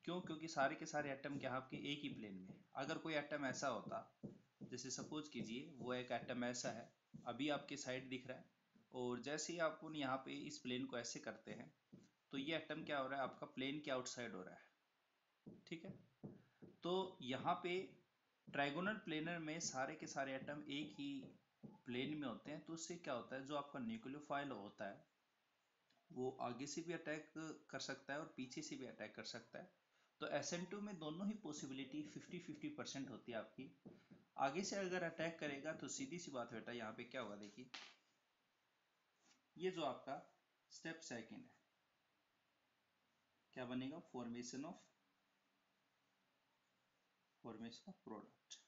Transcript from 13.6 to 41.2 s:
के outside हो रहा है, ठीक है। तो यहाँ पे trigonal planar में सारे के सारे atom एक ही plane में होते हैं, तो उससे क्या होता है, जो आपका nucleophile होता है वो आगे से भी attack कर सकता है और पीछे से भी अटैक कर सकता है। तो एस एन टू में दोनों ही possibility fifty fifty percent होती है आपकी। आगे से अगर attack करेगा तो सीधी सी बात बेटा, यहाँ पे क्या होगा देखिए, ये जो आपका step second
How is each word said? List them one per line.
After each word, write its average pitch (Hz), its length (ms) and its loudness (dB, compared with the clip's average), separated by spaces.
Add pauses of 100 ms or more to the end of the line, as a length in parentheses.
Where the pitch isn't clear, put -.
के 147 100 -2
outside 123 440 2
हो 92 80 -4
रहा 92 120 -8
है, - 120 -18 (1000)
ठीक 170 180 -4
है। 165 80 -6 (920)
तो 185 400 4
यहाँ 127 400 6
पे 180 160 4 (680)
trigonal 160 560 6
planar 165 360 2
में 156 220 0
सारे 135 340 2
के 160 120 -6
सारे 135 260 2
atom 147 360 -2
एक 147 280 0
ही 143 120 0 (540)
plane 135 520 0
में 147 120 0
होते 110 220 -4
हैं, 160 140 -4
तो 165 80 -4
उससे 165 240 -4
क्या 147 180 0
होता 117 220 -2
है, 135 100 -2
जो 147 100 0
आपका 143 240 0
nucleophile 135 720 0
होता 104 360 -4
है - 180 -8 (1040)
वो 127 200 2 (120)
आगे 123 240 0
से 151 160 0
भी 165 100 0
attack 160 400 0 (380)
कर 139 100 -2
सकता - 320 -2
है 147 80 2
और 160 160 -6
पीछे 131 260 -2
से 151 140 -2
भी 131 100 -4
अटैक 107 300 -4
कर 110 100 -4
सकता - 320 -6
है। 185 120 -8 (500)
तो 151 60 0 (100)
एस 143 160 4
एन 175 120 2
टू 202 160 -2
में 202 180 -4
दोनों 160 280 0
ही 208 160 4
possibility 135 600 -2 (120)
fifty 175 320 -4
fifty 151 220 -2 (100)
percent 131 320 -2
होती 113 220 -6
है 110 60 2
आपकी। - 320 -6 (680)
आगे 143 260 6
से 208 120 0
अगर 185 260 4
attack 165 360 0
करेगा 147 360 0
तो 143 140 -4
सीधी 135 300 -2
सी 170 120 -6
बात 117 220 -2
बेटा, 113 200 -2
यहाँ 113 200 -2
पे 120 120 -4
क्या 127 160 -4
होगा 101 160 -2
देखिए, 104 340 -10 (1900)
ये 175 140 4
जो 165 140 2
आपका 135 320 0 (560)
step 160 300 -4
second 110 360 -4